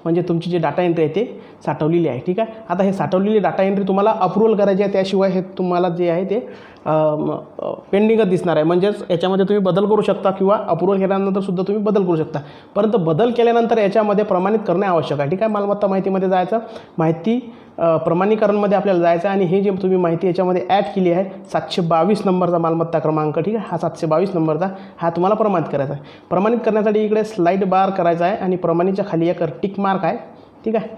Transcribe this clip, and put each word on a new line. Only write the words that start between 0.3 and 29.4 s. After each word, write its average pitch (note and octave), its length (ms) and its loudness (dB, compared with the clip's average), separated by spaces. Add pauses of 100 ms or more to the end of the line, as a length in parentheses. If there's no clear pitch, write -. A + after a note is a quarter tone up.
जी F3 80 0
डेटा D#3+ 240 0
एंट्री E3 220 2
आहे, D3 100 -2
ते A3+ 260 -4 (260)
साठवलेली D#3+ 420 0
आहे, B2+ 120 -4
ठीक F3+ 200 -4
आहे. A3 120 -4 (160)
आता F3+ 140 -2
हे G3 100 2
साठवलेली G3 460 0
डेटा F3+ 240 0
एंट्री G3 260 0
तुम्हाला G3+ 320 2
अप्रूव्हल G#3 360 2
करायची G3 260 2
आहे, G3 100 0
त्याशिवाय F#3+ 380 2
हे F#3 100 0
तुम्हाला F3+ 480 -2
जे F3 220 0
आहे, F3 140 0
ते, G#3 240 -4 (380)
अ, - 40 -2
म-, D3+ 460 0 (220)
अ, - 120 -6 (220)
पेंडिंगच G#3+ 360 4
दिसणार F3+ 280 0
आहे. D3+ 80 2
म्हणजेच F3+ 460 2
याच्यामध्ये F#3 380 2
तुम्ही G#3 160 2
बदल F#3 220 2
करू G#3 160 2
शकता G3 280 0
किंवा F#3+ 280 2 (100)
अप्रूव्हल F3+ 320 0
केल्यानंतर G3 400 0
सुद्धा F#3 280 -2
तुम्ही G#3 140 -2
बदल G3+ 220 2
करू F3 120 2
शकता, D#3 220 -4 (360)
परंतु G#3+ 240 2
बदल E3 320 2
केल्यानंतर A#3 480 2
याच्यामध्ये G#3 460 2
प्रमाणित G3+ 340 0 (100)
करणे G3+ 180 0
आवश्यक D#3 340 0
आहे, C#3+ 100 -2
ठीक F#3+ 120 -2
आहे. A3 100 0
मालमत्ता G3+ 340 0
माहितीमध्ये F#3+ 420 0
जायचं, F#3 300 0 (400)
माहिती, E3 540 0 (260)
अ, E3 180 2
प्रमाणीकरणमध्ये G3+ 800 2
आपल्याला G3+ 240 0
जायचं E3+ 280 2
आहे G3 80 -2
आणि G3 100 2
हे F#3+ 160 2
जे G3+ 80 2
तुम्ही F#3 280 0
माहिती E3+ 280 0
याच्यामध्ये F3+ 420 0
ॲड G3 140 2 (140)
केली F3+ 160 2
आहे, F#3 120 0 (280)
सातशे D#3+ 300 -4
बावीस F3 420 2
नंबरचा F3+ 340 2
मालमत्ता E3 400 0
क्रमांक, D3+ 400 0
ठीक F#3+ 160 -2
आहे, G#3+ 140 -6
हा E3+ 100 -6
सातशे E3 280 -4
बावीस E3 280 2
नंबरचा, D#3+ 340 0 (300)
हा E3+ 120 -2
तुम्हाला F3+ 240 0
प्रमाणित G3+ 380 0
करायचा C#3 200 -2
आहे. C#3+ 100 -10 (280)
प्रमाणित G#3+ 360 2
करण्यासाठी G#3+ 340 2
इकडे G#3+ 240 0
स्लाइड F#3+ 400 0
बार F#3+ 260 2
करायचा E3+ 360 0
आहे G3 100 0
आणि F#3 200 -2
प्रमाणीच्या F3 520 0
खाली E3 200 0
एक F3 140 -2